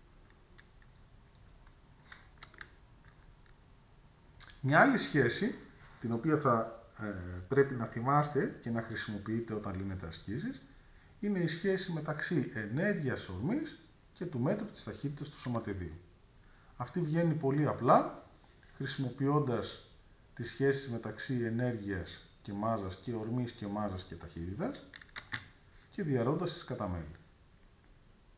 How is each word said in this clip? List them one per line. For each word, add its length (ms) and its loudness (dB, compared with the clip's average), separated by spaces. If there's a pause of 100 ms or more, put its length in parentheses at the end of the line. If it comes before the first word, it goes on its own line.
(4000)
Μια 200 8
άλλη 180 8
σχέση, 560 4 (460)
την 120 -2
οποία 260 4
θα, 460 2 (160)
ε, 40 -6 (440)
πρέπει 260 6
να 120 -2
θυμάστε 760 2
και 80 -4
να 120 0
χρησιμοποιείτε 720 -4
όταν 200 -4
λύνετε 320 -6
ασκήσεις, 560 -6 (580)
είναι 180 0
η 80 4
σχέση 460 0
μεταξύ 600 0
ενέργειας 760 -2
ορμής 520 -2 (320)
και 120 -8
του 140 -4
μέτρου 280 0
της 180 -12
ταχύτητας 440 -6
του 100 -16
σωματιδίου. 600 -4 (760)
Αυτή 240 -4
βγαίνει 340 4
πολύ 320 2
απλά, 600 4 (500)
χρησιμοποιώντας 1040 0 (520)
τις 140 -6
σχέσεις 400 2
μεταξύ 460 -4
ενέργειας 920 -2 (160)
και 100 -10
μάζας 440 -2
και 180 -6
ορμής 380 -2
και 140 -8
μάζας 380 -4
και 100 -12
ταχύτητας 720 -6 (1040)
και 120 -6
διαρώντας 500 2
τις 120 -10
κατά 240 -4
μέλη. 280 -6 (1200)